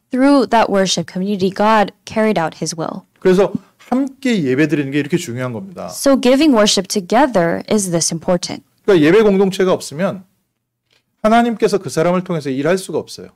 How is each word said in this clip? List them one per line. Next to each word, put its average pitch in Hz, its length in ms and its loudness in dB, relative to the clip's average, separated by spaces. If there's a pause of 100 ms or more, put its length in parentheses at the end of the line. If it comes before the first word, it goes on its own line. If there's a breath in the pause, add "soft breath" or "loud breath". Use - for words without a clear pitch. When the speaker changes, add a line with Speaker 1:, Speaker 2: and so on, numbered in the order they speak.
(100)
Speaker 1:
Through 262 380 2
that 226 240 2
worship 190 380 -2
community, 190 400 -2
God 208 420 2 (140)
carried 214 340 0
out 156 200 -4
His 165 180 -6
will. - 240 -8 (180)
Speaker 2:
그래서 185 320 2 (380 loud breath)
함께 254 540 -2
예배 131 240 2
드리는 147 240 -2
게 147 60 -2
이렇게 147 200 -2
중요한 127 340 -8
겁니다. 95 380 -12
Speaker 1:
So 277 280 0
giving 269 360 2
worship 208 340 2
together 190 800 0
is 196 200 -2
this 165 220 -2
important. 170 500 -4 (220)
Speaker 2:
그러니까 170 220 4
예배 202 160 6
공동체가 190 500 2
없으면 147 520 -6 (1000)
하나님께서 226 560 2
그 135 120 -6
사람을 175 340 0
통해서 156 260 -6
일할 147 280 0
수가 170 200 -6
없어요. 92 380 -12